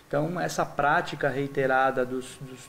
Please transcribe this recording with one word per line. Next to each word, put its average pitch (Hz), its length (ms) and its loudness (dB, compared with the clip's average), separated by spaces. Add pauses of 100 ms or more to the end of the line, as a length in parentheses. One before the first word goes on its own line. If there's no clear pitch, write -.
Então, 160 320 0
essa 160 240 -2
prática 147 640 0
reiterada 131 800 2
dos, 127 340 -8
dos, 127 280 -14